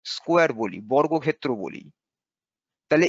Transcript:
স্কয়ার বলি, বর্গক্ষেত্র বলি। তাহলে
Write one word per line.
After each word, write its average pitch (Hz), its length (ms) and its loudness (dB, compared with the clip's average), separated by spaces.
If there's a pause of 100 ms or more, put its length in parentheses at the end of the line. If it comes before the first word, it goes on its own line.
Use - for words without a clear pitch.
স্কয়ার 165 460 2
বলি, 104 280 -6
বর্গক্ষেত্র 147 720 0
বলি। 92 280 -10 (1080)
তাহলে 160 180 4